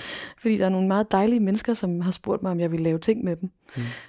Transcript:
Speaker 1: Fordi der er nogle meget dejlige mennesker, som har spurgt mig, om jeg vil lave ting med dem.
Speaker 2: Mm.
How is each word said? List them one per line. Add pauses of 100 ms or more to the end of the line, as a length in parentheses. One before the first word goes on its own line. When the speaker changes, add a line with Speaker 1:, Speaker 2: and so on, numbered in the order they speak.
(420)
Speaker 1:
Fordi
der
er
nogle
meget
dejlige
mennesker,
som
har
spurgt
mig,
om
jeg
vil
lave
ting
med
dem. (280)
Speaker 2:
Mm. (260)